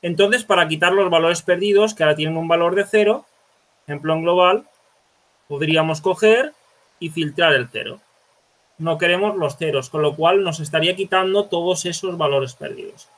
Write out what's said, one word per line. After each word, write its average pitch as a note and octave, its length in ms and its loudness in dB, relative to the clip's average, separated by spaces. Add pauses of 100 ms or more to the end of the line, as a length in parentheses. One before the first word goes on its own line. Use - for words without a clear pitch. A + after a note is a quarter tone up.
Entonces, G3 400 0
para F3 240 2
quitar D#3+ 260 0
los G3 160 2
valores E3+ 320 2
perdidos, G3+ 540 2
que - 80 -2
ahora D3+ 120 2
tienen D#3 220 -4
un E3 100 -6
valor E3+ 280 2
de G3+ 100 0
cero, G#3+ 400 0 (640)
ejemplo D3 260 -4
en D#3+ 80 -2
global, F3+ 460 2 (800)
podríamos D#3 520 -2
coger A3 540 2 (460)
y E3+ 100 -8
filtrar D#3 440 0
el B2 160 0
cero. A#2 320 -12 (760)
No D#3+ 220 -4
queremos F#3 360 0
los D3+ 220 -4
ceros, C#3 320 -4
con D3+ 140 -2
lo D3+ 120 0
cual F3 280 2
nos E3 160 -4
estaría D#3+ 360 -2
quitando F#3+ 500 0
todos F3 420 -2
esos F3 280 -8
valores C#3 380 -2
perdidos. - 640 -16